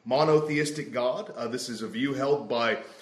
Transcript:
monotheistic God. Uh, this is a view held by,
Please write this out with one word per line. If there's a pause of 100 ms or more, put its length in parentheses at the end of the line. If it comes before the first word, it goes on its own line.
monotheistic
God.
Uh,
this
is
a
view
held
by, (240)